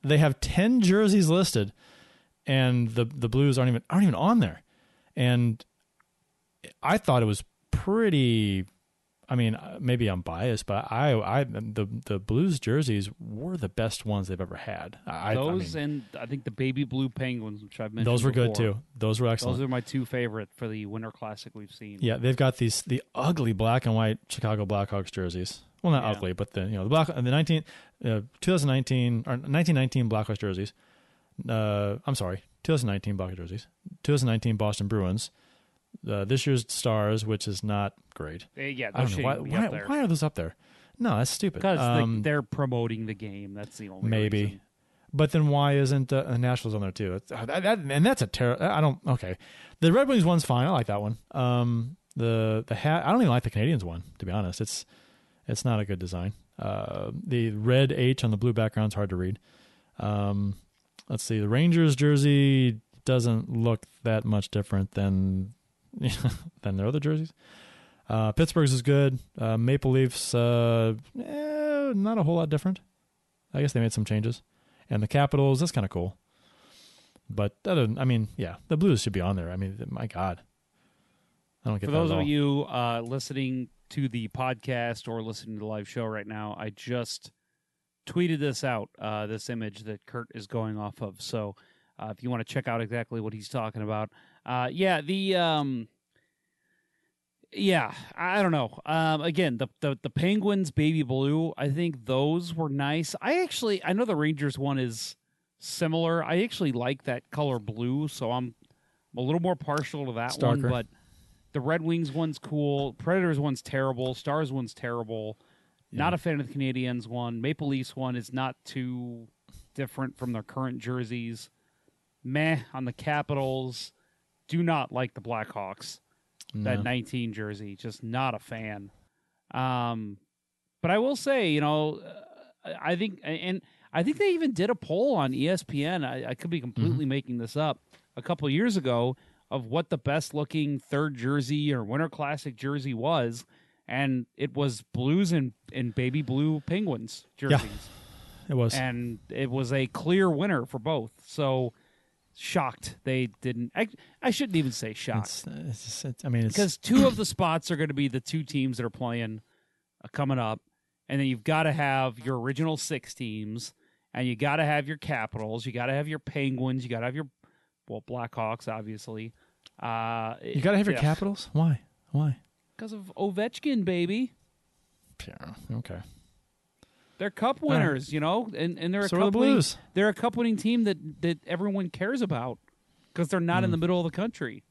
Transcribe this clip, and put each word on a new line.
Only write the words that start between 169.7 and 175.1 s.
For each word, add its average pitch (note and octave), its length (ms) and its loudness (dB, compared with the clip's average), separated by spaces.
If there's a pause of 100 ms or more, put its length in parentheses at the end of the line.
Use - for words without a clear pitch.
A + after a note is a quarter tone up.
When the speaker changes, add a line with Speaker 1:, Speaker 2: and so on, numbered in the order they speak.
Speaker 2:
Uh, A2+ 600 -4
Speaker 1:
You - 200 -4
gotta G3 160 4
have G3+ 80 4
your G3 80 2
Speaker 2:
yeah. B2 60 -2
Speaker 1:
Capitals? F#3+ 520 0
Why? D3+ 280 2 (320)
Why? C#3+ 260 0 (400)
Speaker 2:
'Cause A3 160 -10
of F#3+ 240 -14
Ovechkin, G#3 640 0
baby. F#3 480 0 (920)